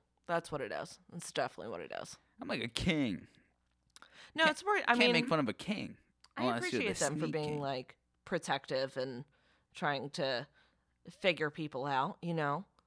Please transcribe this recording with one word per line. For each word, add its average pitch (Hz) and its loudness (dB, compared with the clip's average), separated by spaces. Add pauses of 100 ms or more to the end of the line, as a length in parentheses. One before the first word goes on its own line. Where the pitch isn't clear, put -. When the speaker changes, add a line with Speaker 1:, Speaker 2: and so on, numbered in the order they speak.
(260)
Speaker 1:
That's 170 -2
what 147 -2
it 110 -4
is. - -6 (180)
It's - -8
definitely 120 -4
what 87 -6
it 73 -10 (100)
is. - -12 (240)
Speaker 2:
I'm - -8
like - -2
a 120 -4
king. 139 0 (1120)
Speaker 1:
No, 320 4
Speaker 2:
Can't, 311 8
Speaker 1:
it's - -6
more, 403 4
I 370 2 (120)
Speaker 2:
can't 240 2
Speaker 1:
mean, 240 8
Speaker 2:
make - 6
fun 160 4
of 127 2
a 107 0
king 131 -6 (400)
Speaker 1:
I - -2
Speaker 2:
unless 254 2
you're 302 2
the 233 2
Speaker 1:
appreciate 180 -2
them 147 2
for 160 0
Speaker 2:
sneak 156 -2
Speaker 1:
being, 151 0
Speaker 2:
king. 151 -2
Speaker 1:
like, 135 -4 (280)
protective 139 -2
and 131 -4 (500)
trying 143 -2
to 135 0 (760)
figure 156 2
people 143 -4
out, 139 2
you 170 -2
know? 151 2 (220)